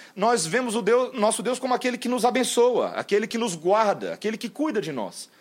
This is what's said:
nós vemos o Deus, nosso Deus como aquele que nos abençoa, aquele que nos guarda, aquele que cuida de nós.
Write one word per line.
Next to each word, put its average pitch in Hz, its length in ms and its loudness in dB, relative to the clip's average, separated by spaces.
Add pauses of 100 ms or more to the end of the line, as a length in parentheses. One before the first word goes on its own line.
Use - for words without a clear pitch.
(140)
nós 208 300 2
vemos 220 320 -2
o 240 60 0
Deus, 240 360 2
nosso 214 240 2
Deus 247 160 -2
como 254 140 -2
aquele 247 240 0
que 240 140 -4
nos 240 160 0
abençoa, 240 640 2
aquele 196 360 0
que 233 120 -6
nos 220 160 -2
guarda, 180 580 2
aquele 208 240 -4
que 220 140 -8
cuida 269 320 -2
de 151 100 -6
nós. 104 380 -8 (100)